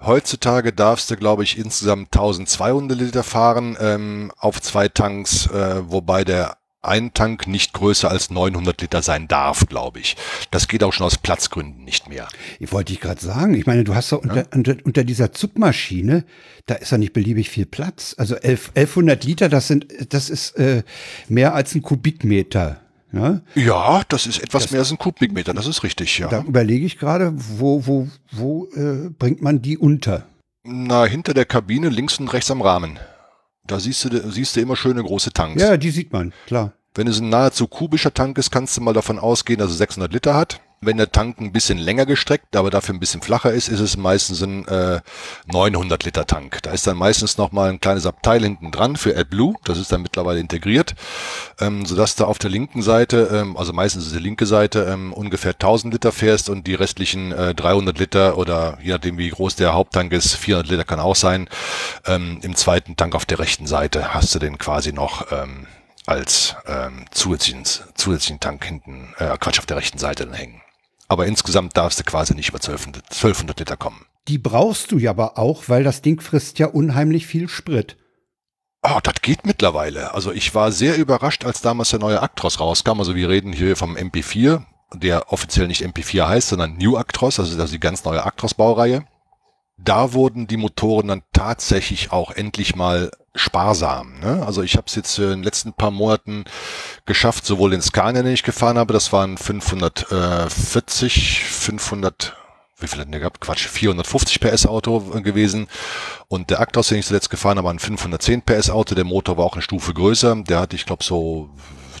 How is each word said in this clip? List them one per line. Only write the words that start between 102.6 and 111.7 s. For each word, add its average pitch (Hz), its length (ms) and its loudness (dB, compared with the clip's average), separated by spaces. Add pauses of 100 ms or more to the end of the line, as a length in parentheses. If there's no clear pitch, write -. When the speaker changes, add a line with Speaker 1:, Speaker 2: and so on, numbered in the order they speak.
Speaker 1:
wie - 80 -8
viel - 120 -8
hat 71 80 -10
denn 73 40 -12
der 76 80 -8
gehabt? - 220 -6
Quatsch, - 260 -4
vierhundertfünfzig - 720 0
P - 80 2
S 110 180 4
Auto, 110 480 0
äh, 104 80 -4
gewesen. 104 460 0 (600)
Und 92 220 -4
der 92 120 2
Actros, 117 260 2
den 107 120 2
ich 98 80 -4
zuletzt 101 220 0
gefahren 98 280 0
habe, 92 80 -2
war 87 80 -2
ein 82 60 -8
fünfhundertzehn 107 640 -2
P - 120 2
S 107 160 2
Auto. 107 260 0
Der 92 80 2
Motor 90 340 0
war 87 80 2
auch 90 80 0
eine 82 80 -6
Stufe 90 320 -4
größer. 107 400 4 (140)
Der 85 140 2
hatte, 92 160 -4
ich - 80 -8
glaub, - 180 -6
so, 82 460 -4 (500)